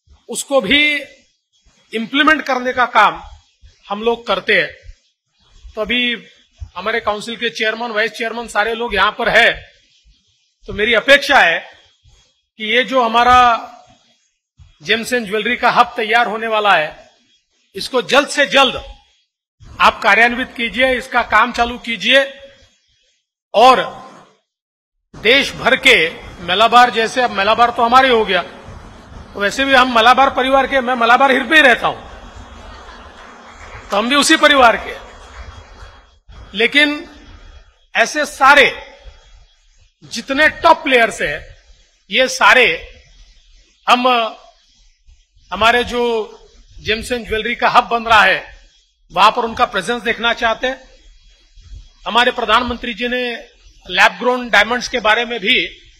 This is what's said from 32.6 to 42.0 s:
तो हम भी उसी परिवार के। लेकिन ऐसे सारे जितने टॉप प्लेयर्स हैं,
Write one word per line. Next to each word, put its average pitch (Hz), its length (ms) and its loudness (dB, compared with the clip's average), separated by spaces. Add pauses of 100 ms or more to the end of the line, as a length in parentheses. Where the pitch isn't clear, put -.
तो 202 80 -2
हम 226 120 -2
भी 285 60 0
उसी 311 220 2
परिवार 262 400 4
के। - 200 -14 (1600)
लेकिन 294 520 0 (840)
ऐसे 233 300 -2
सारे 269 680 2 (1080)
जितने 269 460 -2
टॉप - 340 2
प्लेयर्स 233 380 0
हैं, 147 340 -8 (560)